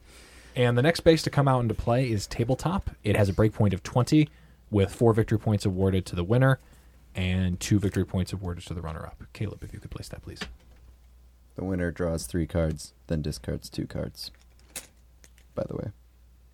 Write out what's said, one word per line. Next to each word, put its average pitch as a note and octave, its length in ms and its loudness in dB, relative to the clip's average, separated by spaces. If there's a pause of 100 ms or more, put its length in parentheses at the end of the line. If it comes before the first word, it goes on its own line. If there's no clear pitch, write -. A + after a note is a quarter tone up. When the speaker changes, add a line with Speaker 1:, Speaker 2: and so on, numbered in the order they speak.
(560)
Speaker 1:
And B2 220 2
the B2 40 4
next E3 180 2
base E3 220 6
to - 80 -2
come C#3 180 2
out C3 120 4
into A2+ 140 0
play B2 360 2
is G2+ 160 -2
Tabletop. C3+ 640 -2 (140)
It G2+ 120 2
has G2+ 120 4
a F#2+ 60 2
breakpoint G#2+ 400 2
of F2+ 80 -4
twenty, D3+ 460 2 (420)
with G2 240 2
four A2+ 180 6
victory G#2+ 260 2
points G#2+ 280 0
awarded F#2+ 400 2
to - 100 -8
the F2 80 0
winner B2+ 340 4 (560)
and F#2 460 0
two G#2 180 2
victory F#2+ 280 0
points F#2 260 -4
awarded F2 340 -8
to - 60 -10
the E2+ 80 -8
runner-up. D#2+ 420 -10 (120)
Caleb, - 280 -8
if - 120 -14
you F#2+ 40 -14
could - 120 -16
place - 180 -14
that, - 140 -16
please. - 180 -14 (1160)
Speaker 2:
The F2+ 80 -8
winner F2+ 260 -2
draws E2 340 -4
three E2+ 220 -2
cards, D#2+ 480 -2 (140)
then D#2+ 120 -2
discards D2 480 -6
two - 180 -8
cards. - 440 -10 (1200)
By - 140 -6
the - 80 -8
way. - 140 -8 (640)